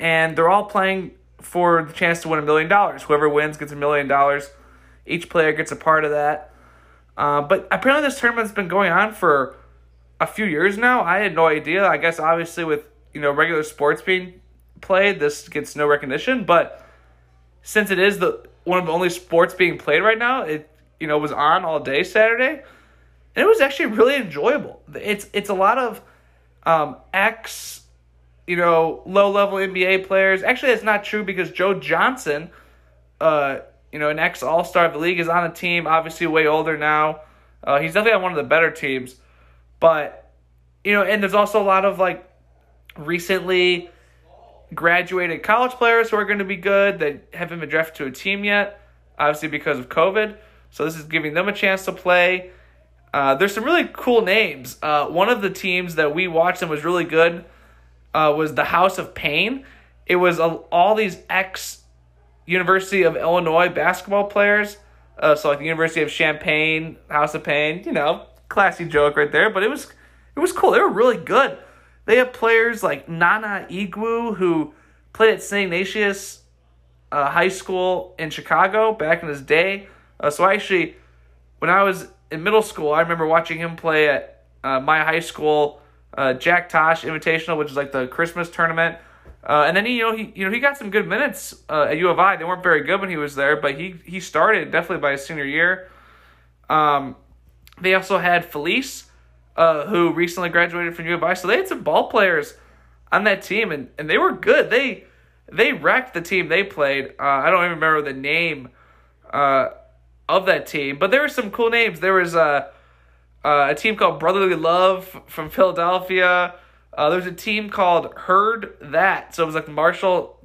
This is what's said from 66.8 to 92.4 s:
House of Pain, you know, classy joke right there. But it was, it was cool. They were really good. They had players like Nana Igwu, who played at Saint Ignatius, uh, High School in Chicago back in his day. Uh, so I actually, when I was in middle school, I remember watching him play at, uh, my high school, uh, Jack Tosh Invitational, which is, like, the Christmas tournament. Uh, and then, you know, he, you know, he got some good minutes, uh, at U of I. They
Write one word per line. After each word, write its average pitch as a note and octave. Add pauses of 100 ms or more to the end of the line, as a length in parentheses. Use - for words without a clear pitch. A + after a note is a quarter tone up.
House D3+
of D3+
Pain, D3+
you E4
know, E3 (220)
classy F3
joke D3
right D3
there. E3
But F#3+
it G#3+
was, - (440)
it C#4+
was F4
cool. -
They G#3
were G4
really A3+
good. A3 (460)
They A3
had B3+
players A3+
like D#3+
Nana F#3+
Igwu, G#3
who E3 (380)
played A3
at F#3+
Saint G3
Ignatius, G3 (720)
uh, C#3+
High F3
School F#3
in D#3+
Chicago F#3+
back E3
in E3
his C#3+
day. F#3 (300)
Uh, -
so D3
I G3
actually, G3 (640)
when D#3+
I F#3+
was F#3 (220)
in D#3
middle G#3+
school, D3+
I D#3
remember E3
watching D#3+
him E3
play D#3
at, - (200)
uh, C3+
my D#3
high D#3+
school, D3+ (360)
uh, C3+
Jack F3
Tosh D#3+
Invitational, D#3+
which D3
is, C3
like, C#3
the C3
Christmas E3+
tournament. E3 (460)
Uh, D3
and E3+
then, G3+
you A#3+
know, A3+
he, A3
you F#3+
know, F#3+
he A#3
got C#4
some G#3
good G3
minutes, A3 (140)
uh, D3+
at D#3
U F3
of D#3+
I. F#3
They D#3+